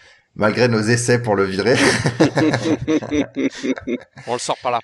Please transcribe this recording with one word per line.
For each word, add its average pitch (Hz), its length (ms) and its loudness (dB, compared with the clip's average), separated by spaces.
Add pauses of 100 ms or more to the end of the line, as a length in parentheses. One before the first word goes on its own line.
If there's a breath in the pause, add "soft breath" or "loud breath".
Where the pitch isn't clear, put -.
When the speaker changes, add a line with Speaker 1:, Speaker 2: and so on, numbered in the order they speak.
(340 loud breath)
Speaker 1:
malgré 110 340 2
nos 113 120 2
essais 120 400 2
pour 107 160 0
le 98 80 4
virer. 95 300 2
<laughs> 139 2500 -2
Speaker 2:
On 120 60 -4
le 120 60 -2
sort 135 240 -4
par 123 100 -2
la 117 120 0